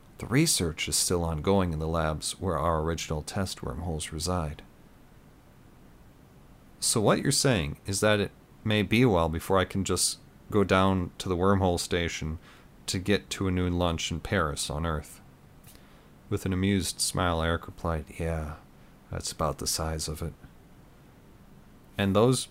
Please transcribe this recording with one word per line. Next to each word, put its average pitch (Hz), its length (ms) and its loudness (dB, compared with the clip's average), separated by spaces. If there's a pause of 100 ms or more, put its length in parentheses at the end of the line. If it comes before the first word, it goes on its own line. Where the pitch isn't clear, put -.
(180)
The - 80 -8
research 110 600 0
is - 100 -2
still 87 280 0
ongoing 87 480 2
in 78 60 -2
the 80 80 -2
labs 80 460 0
where 87 260 -2
our 80 240 2
original 80 400 -2
test - 400 -6
wormholes 82 500 -6
reside. 78 500 -4 (2250)
So - 220 0
what 131 220 4
you're 139 100 2
saying 90 540 0
is 98 140 -4
that 107 200 4
it 95 120 -2 (320)
may 107 180 2
be 110 200 4
a 131 60 6
while 82 220 4
before 82 280 0
I 90 60 4
can 98 180 -2
just - 360 0 (320)
go 104 120 2
down 95 560 2
to - 100 -8
the 90 80 0
wormhole 92 440 4
station 80 580 -2 (480)
to 101 120 -4
get 95 320 0
to 95 180 -2
a 92 40 0
noon 90 260 0
lunch 85 320 0
in 80 100 -4
Paris 82 480 -2
on 78 160 -4
Earth. 78 380 -4 (1080)
With 101 140 -4
an 95 80 -2
amused 95 480 0
smile, 87 400 0
Eric 82 260 0
replied, 82 380 -4 (140)
"Yeah, 80 380 -4 (540)
that's 85 220 -8
about 76 240 -2
the - 100 -8
size 80 420 -4
of 78 120 -8
it." 82 140 -6 (1600)
"And 98 180 2
those 123 360 4